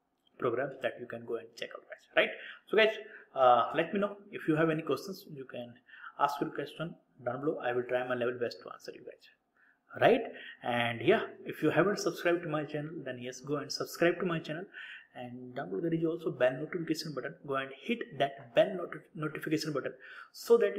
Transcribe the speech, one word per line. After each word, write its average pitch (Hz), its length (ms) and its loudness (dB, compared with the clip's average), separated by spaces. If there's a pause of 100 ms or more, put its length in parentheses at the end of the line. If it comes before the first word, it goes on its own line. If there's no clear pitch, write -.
(380)
programs 131 440 0
that 117 180 -2
you 120 60 -10
can 117 180 -10
go 117 120 -4
and 113 100 -8 (100)
check - 180 -8
out, - 80 -14
guys, - 220 -18 (120)
right? 185 140 6 (360)
So 185 100 0
guys, 220 180 6 (400)
uh, 123 400 8
let 170 180 0
me 202 80 0
know 202 160 -2 (160)
if 120 160 -6
you 156 80 6
have 160 140 6
any 156 120 2
questions. 147 500 -4
You 135 120 -10
can 120 300 -12 (440)
ask 143 220 2
your 156 100 -2
question 156 440 -8 (300)
down 123 160 -4
below. 151 180 0
I 123 140 -2
will 123 120 0
try 127 220 0
my 127 80 -2
level 120 260 0
best 113 220 -4
to - 100 -12
answer - 220 -14
you - 100 -20
guys, - 960 -16
right? 208 200 8 (420)
And 120 400 0
yeah, 202 200 6 (220)
if - 180 -10
you 151 80 4
haven't 185 280 4
subscribed 170 440 0
to 170 60 -6
my 151 160 -2
channel, 151 260 -6 (140)
then 127 160 -8
yes, 123 200 -10
go 143 160 -4
and 135 140 -6
subscribe 170 500 0
to 202 60 -2
my 165 120 0
channel. 160 260 -8 (520)
And 123 380 -12
down 147 160 -6
below 190 100 -2
there 165 140 0
is 165 100 2
also 165 280 0
bell 127 220 4
notification 156 600 -4
button. - 200 -6 (120)
Go 139 80 -2
and 135 160 -2 (100)
hit 233 200 -2 (180)
that 135 380 -2
bell 185 180 6
noti-, 170 240 -6 (160)
notification 151 580 -2
button 131 200 -2 (400)
so - 240 6
that 202 220 4